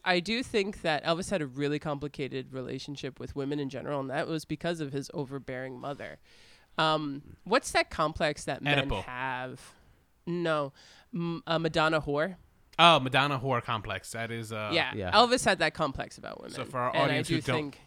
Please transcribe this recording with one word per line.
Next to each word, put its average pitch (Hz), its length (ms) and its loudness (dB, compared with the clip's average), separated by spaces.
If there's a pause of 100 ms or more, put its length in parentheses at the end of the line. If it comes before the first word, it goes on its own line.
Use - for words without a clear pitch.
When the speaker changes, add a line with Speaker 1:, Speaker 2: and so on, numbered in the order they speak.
Speaker 1:
I 180 140 4
do 226 240 0
think 202 400 -2
that 156 200 2
Elvis 165 280 0
had 190 100 0
a 147 60 -2
really 143 320 -2
complicated 139 760 -6
relationship 131 680 -8
with 123 160 -10
women 139 240 -2
in 139 100 -4
general, 139 300 -4
and 135 100 -4
that 143 180 -2
was 156 180 -4
because 170 340 -4
of 139 140 -6
his 143 200 -6
overbearing 131 680 -8
mother. 123 400 -10 (580)
Um, 151 440 2 (220)
what's 233 280 2
that 226 180 2
complex 156 560 0
that 139 160 -4
men 139 260 2
Speaker 2:
Oedipal. 104 160 -2
Speaker 1:
have? 127 720 -8 (520)
No. 160 480 0 (400)
M-, 170 320 -2
uh, 160 140 2
Madonna 160 420 4
whore. 151 340 0 (440)
Speaker 2:
Oh, 165 200 12
Madonna 135 380 4
whore 120 240 0
complex. 104 520 -4
That 113 180 -6
is, 113 200 -6
uh, 107 220 -4
Speaker 1:
Yeah. 151 220 2
Speaker 3:
Yeah. 90 160 -2
Speaker 1:
Elvis 240 340 6
had 190 140 4
that 156 140 2
complex - 440 -4
about - 240 -12
women. - 140 -12
Speaker 2:
So 127 100 -6
for - 140 -6
our 123 120 0
Speaker 1:
And - 80 2
I - 60 6
Speaker 2:
audience 151 220 0
who 165 80 0
Speaker 1:
do - 60 0
Speaker 2:
don't, 127 140 0
Speaker 1:
think 147 320 -6